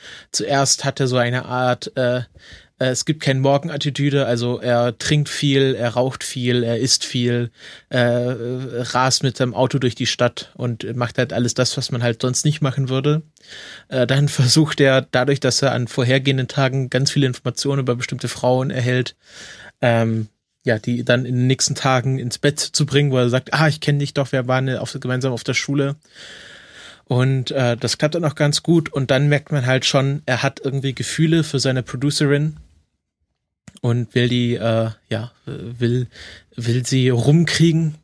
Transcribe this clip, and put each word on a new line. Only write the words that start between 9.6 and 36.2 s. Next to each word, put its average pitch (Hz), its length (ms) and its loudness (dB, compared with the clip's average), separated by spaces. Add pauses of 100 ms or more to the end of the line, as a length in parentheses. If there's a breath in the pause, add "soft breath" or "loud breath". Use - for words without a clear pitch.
durch 123 160 0
die 123 120 -4
Stadt - 480 -2
und 117 420 -6
macht 120 220 -4
halt 123 140 0
alles 120 220 0
das, - 220 0
was 131 160 -6
man 120 100 -2
halt 120 200 -2
sonst 127 220 0
nicht 151 160 0
machen 135 280 0
würde. 143 340 0 (680 loud breath)
Äh, 127 180 2
dann 139 220 4
<laughs> - 0 -
versucht 139 520 4
er, 135 220 6
dadurch, 131 380 0
dass - 220 0
er 131 100 2
an 120 160 -2
vorhergehenden 131 600 0
Tagen 131 420 0
ganz 135 200 0
viele 143 160 0
Informationen 139 540 -4
über 123 160 0
bestimmte 123 320 -8
Frauen 127 420 0
erhält, 127 460 -2 (640 loud breath)
ähm, 113 480 2 (380)
ja, 113 120 2
die 120 260 -4
dann 123 220 2
in 127 100 -2
den 123 100 2
nächsten 131 280 0
Tagen 131 440 0
ins 120 200 -6
Bett 147 200 0
zu - 280 -2
bringen, 143 240 2
wo 131 80 2
er 123 100 4
sagt, 127 240 -2
"Ah, 156 160 4
ich 151 120 -2
kenn 143 180 0
dich 143 160 -4
doch, 135 180 -2
wir 127 160 -2
waren 131 200 0 (100)
auf, - 200 -8
gemeinsam 127 340 -2
auf 117 120 -6
der 127 100 -2
Schule." 143 420 -2 (1080 loud breath)
Und, 131 460 0
äh, 123 260 2
das - 220 -4
klappt 156 160 0
dann 170 100 -2
auch 147 100 0
ganz 147 280 0
gut. 165 280 2
Und 135 200 -2
dann 139 180 4
merkt 147 240 2
man 135 140 0
halt 131 180 2
schon, 139 400 0
er 127 180 -2
hat 135 220 -2
irgendwie 135 300 -2
Gefühle 160 500 2
für 143 140 -2
seine 127 240 0
Producerin 143 720 0 (1300)
und 120 300 0
will 123 160 4
die, 120 240 0
äh, 113 360 0 (200)
ja, 110 220 -6 (120)
will, 120 640 -2 (500 loud breath)